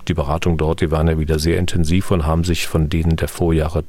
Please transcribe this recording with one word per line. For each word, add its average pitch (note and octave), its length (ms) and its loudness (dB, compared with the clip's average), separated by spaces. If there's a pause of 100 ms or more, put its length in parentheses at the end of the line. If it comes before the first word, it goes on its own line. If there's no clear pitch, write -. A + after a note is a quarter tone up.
die F2+ 60 0
Beratung D#2+ 440 0
dort, D#2 220 0
die E2 100 0
waren D#2+ 160 2
ja D#2+ 140 2
wieder D#2 180 0
sehr E2+ 200 0
intensiv F2 520 2
und E2+ 160 0
haben D#2+ 160 2
sich E2+ 240 -2
von D#2 240 0
denen E2 240 0
der D#2+ 140 -2
Vorjahre D#2+ 600 0